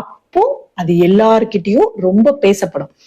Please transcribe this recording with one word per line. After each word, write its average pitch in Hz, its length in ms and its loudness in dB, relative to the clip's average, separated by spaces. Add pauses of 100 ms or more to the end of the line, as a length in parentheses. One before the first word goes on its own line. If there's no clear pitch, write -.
அப்போ - 420 -6 (380)
அது 175 120 -2 (140)
எல்லார்கிட்டயும் 220 840 0 (160)
ரொம்ப 220 380 2
பேசப்படும். 196 500 -2 (140)